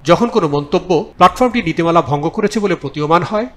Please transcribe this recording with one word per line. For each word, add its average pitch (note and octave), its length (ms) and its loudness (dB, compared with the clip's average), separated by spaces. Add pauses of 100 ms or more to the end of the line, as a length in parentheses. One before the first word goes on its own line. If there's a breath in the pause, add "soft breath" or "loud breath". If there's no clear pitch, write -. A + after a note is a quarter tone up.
যখন F3 240 2
কোনো G3+ 200 0
মন্তব্য D3 540 0
প্ল্যাটফর্মটি A#3 600 0
নীতিমালা E3 400 0
ভঙ্গ D3 260 -2
করেছে G#3 320 -2
বলে F#3 160 0
প্রতীয়মান D3+ 460 0
হয় G#3+ 240 -4 (100)